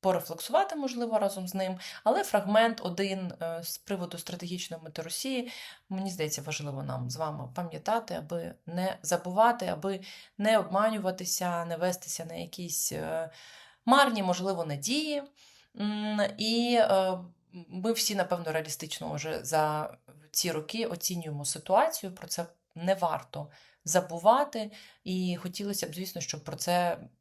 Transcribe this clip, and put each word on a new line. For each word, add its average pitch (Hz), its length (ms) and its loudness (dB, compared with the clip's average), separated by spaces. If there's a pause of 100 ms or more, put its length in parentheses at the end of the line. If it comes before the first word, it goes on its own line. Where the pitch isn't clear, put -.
порефлексувати, 285 680 2
можливо, 240 420 -2
разом 196 300 0
з 180 60 -10
ним. 190 240 -2 (260)
Але 330 200 4
фрагмент 220 600 4
один, 190 480 -2 (100)
е, 165 200 -4
з - 160 -10
приводу 175 400 -6
стратегічної 175 640 -8
мети 160 200 -10
Росії, 247 500 -4 (360)
мені 190 220 -4
здається, 156 320 -2
важливо 143 400 -6
нам 127 280 -4
з - 60 -6
вами 151 380 -4
пам'ятати, 180 600 -2
аби 165 400 -6 (120)
не 180 360 -2
забувати, 190 640 4
аби 190 340 -2 (380)
не 214 200 6
обманюватися, 185 1040 0
не 170 120 -2
вестися 180 480 -2
на 165 100 -10
якісь, 170 580 -4
е, 160 380 -4 (560)
марні, 247 360 6
можливо, 180 420 0
надії. 277 580 -2 (580)
М, 208 400 -2 (180)
і, 233 420 4
е, 190 380 4 (500)
ми 185 240 -2
всі, 214 220 0
напевно, 175 380 0
реалістично 156 600 -4
вже 156 320 -4
за 151 460 2 (400)
ці 175 220 0
роки 156 340 -2
оцінюємо 165 580 -4
ситуацію, 196 680 2
про 180 140 -12
це 170 200 -4 (280)
не 175 200 4
варто 156 560 -2 (340)
забувати. 214 840 4 (340)
І 185 380 0
хотілося 196 440 -4
б, 156 80 -10
звісно, 180 260 -6
щоб 151 240 -8
про 147 120 -8
це 175 420 2 (220)